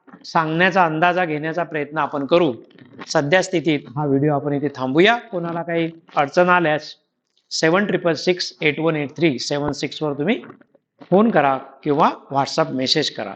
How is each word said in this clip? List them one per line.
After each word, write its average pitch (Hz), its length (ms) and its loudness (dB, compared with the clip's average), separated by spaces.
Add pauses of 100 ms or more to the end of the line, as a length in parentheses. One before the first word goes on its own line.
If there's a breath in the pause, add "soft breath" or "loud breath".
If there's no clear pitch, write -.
(260)
सांगण्याचा 170 600 2
अंदाजा 170 400 2
घेण्याचा 156 380 -4
प्रयत्न 151 340 -6
आपण 143 280 -4
करू. 170 280 4 (540)
सध्या 156 360 2
स्थितीत 165 360 0 (160)
हा 151 100 -2
व्हिडिओ 143 280 2
आपण 143 200 -2
इथे 143 220 -2
थांबूया. 151 400 2 (160)
कोणाला 170 300 -6
काही 165 280 -2 (260)
अडचण 165 340 2
आल्यास 160 440 2 (580)
सेव्हन 175 340 2
ट्रिपल 180 280 0
सिक्स 180 480 -2
एट 151 180 0
वन 160 160 0
एट 147 220 -6
थ्री 143 220 0
सेव्हन 147 320 -4
सिक्स - 320 -8
वर 151 100 -2
तुम्ही 147 280 -2 (680)
फोन 208 220 6
करा 139 260 2 (260)
किंवा 151 260 2 (220)
WhatsApp 139 400 0
मेसेज 131 380 -2
करा. 101 260 -10